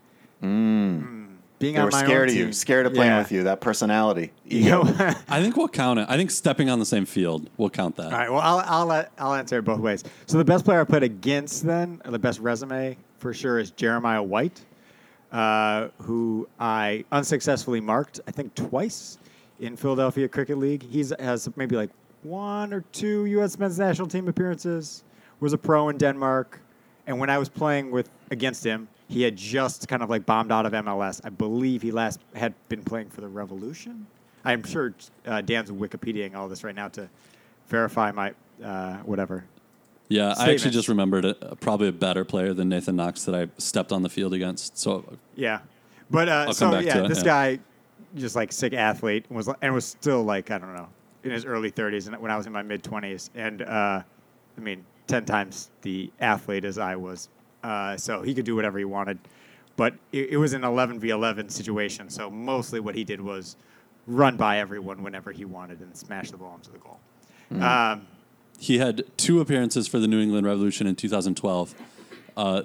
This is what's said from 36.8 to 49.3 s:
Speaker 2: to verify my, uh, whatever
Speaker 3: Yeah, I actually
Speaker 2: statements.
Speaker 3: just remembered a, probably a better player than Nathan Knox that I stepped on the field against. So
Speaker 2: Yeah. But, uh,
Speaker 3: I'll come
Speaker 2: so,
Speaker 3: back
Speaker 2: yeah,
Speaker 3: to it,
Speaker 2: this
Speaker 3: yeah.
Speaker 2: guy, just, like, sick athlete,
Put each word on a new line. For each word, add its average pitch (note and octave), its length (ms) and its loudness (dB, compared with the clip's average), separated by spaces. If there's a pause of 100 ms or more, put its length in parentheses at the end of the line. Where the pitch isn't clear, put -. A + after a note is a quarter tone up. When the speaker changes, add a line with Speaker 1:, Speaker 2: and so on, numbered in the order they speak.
Speaker 2:
to F#2+ 200 -14 (600)
verify A2 440 2
my, G2+ 200 -4 (300)
uh, F#2+ 360 -8
whatever F#2+ 460 -4 (640)
Speaker 3:
Yeah, G#2 200 2
I - 20 -
actually A#2+ 140 0 (140)
Speaker 2:
statements. A#2+ 180 2
Speaker 3:
just A#2 120 2
remembered F#2+ 360 4
a, - 320 -2
probably G#2 320 2
a F2 40 0
better F#2 320 0
player F#2+ 300 0
than F#2 140 0
Nathan F2+ 280 0
Knox F2 280 -2
that F#2 100 -2
I F2 140 0 (100)
stepped - 340 -2
on F#2+ 100 0
the F#2 80 0
field F#2+ 240 -2
against. F2+ 440 -6
So G2 260 -2 (300)
Speaker 2:
Yeah. A2 260 -2 (500)
But, E3 180 4
uh, E3 40 4
Speaker 3:
I'll D3 140 4
come - 80 0
Speaker 2:
so, - 160 4
Speaker 3:
back F3+ 140 2
Speaker 2:
yeah, D3 100 4
Speaker 3:
to A2 100 4
it, G2+ 40 2
Speaker 2:
this - 100 0
Speaker 3:
yeah. - 60 2
Speaker 2:
guy, C#3 340 4 (580)
just, B2 200 -4
like, A2 160 0
sick C3 220 -2
athlete, G#2+ 560 0